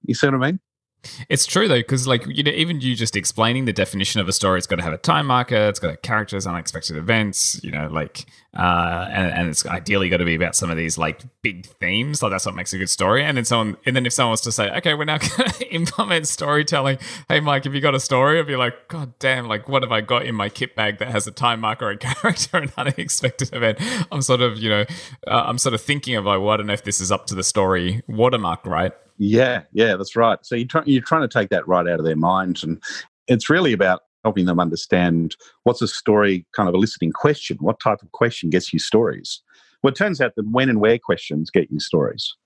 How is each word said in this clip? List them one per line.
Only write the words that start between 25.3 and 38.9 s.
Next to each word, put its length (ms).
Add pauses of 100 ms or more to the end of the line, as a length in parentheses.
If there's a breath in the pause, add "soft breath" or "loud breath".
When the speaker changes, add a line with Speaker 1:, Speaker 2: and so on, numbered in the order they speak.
Speaker 2:
I'm 120
sort 160
of 60
thinking 340
of, 120
like, 120
"Well, 120
I 80
don't 80
know 80
if 100
this 160
is 100
up 160
to 80
the 80
story 640
watermark, 580
right?" 280 (260)
Speaker 1:
Yeah, 440 (100)
yeah, 220
that's 220
right. 260
So 140
you're 100
try-, 180
you're 180
trying 180
to 80
take 220
that 180
right 180
out 140
of 40
their 120
minds, 480
and 180 (460 loud breath)
it's 200
really 240
about 280 (240)
helping 220
them 120
understand 800 (260 soft breath)
what's 200
a 40
story 600 (100)
kind 120
of 60
eliciting 380
question, 480
what 180
type 240
of 100
question 380
gets 220
you 80
stories. 600 (400 soft breath)